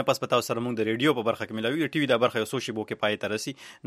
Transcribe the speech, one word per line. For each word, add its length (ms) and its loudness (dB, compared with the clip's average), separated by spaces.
نه 80 -2
پس 120 2
به 120 -2
تاسو 160 4
سره 160 -2
مونږ 120 -2
د 120 2
ریډیو 300 4
په 100 -2
برخه 180 0
کې 120 -12
ملاوي. 240 0
د 100 -2
ټي 100 0
وي 80 0
دا 140 4
برخه 180 2
یو 80 -2
څو 160 -2
شیبو 220 -4
کې 160 -8
پای 180 2
ته 120 -4
رسي. 200 -6